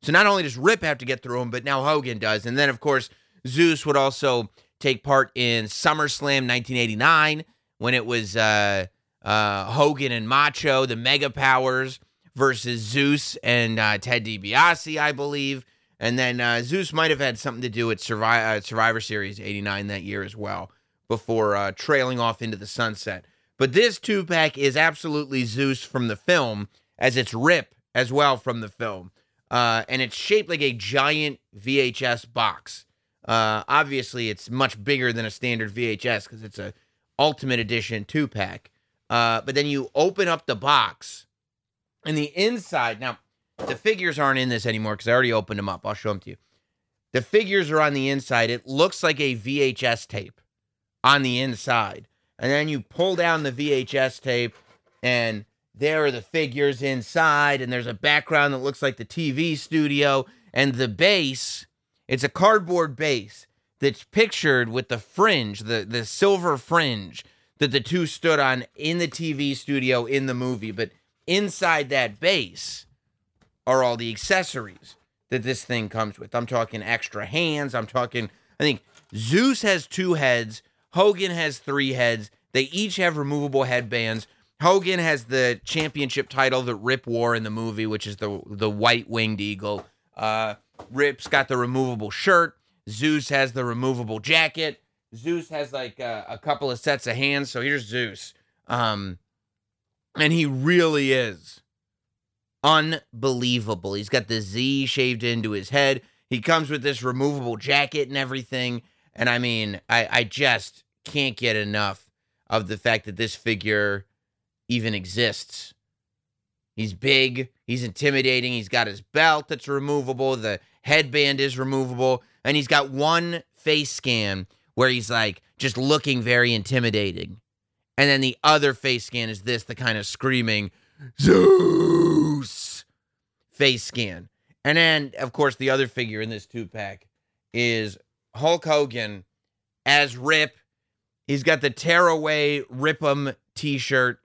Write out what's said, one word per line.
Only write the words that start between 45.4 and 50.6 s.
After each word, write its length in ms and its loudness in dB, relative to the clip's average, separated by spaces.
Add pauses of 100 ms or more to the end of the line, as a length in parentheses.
them 100 -4
up. 180 -6
I'll 80 -4
show 160 -6
'em 100 -4
to 100 -20
you. 60 -16 (760)
The 100 2
figures 480 2
are 100 4
on 140 4
the 140 0
inside. 420 0
It 160 -6
looks 380 2
like 160 2
a 140 0
V 260 -4
H 240 0
S 220 0
tape 340 -12 (640)